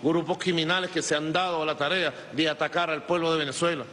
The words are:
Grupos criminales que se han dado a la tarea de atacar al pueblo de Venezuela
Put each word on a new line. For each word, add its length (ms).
Grupos 340
criminales 520
que 120
se 140
han 160
dado 300
a 40
la 120
tarea 360
de 160
atacar 400
al 140
pueblo 280
de 80
Venezuela 540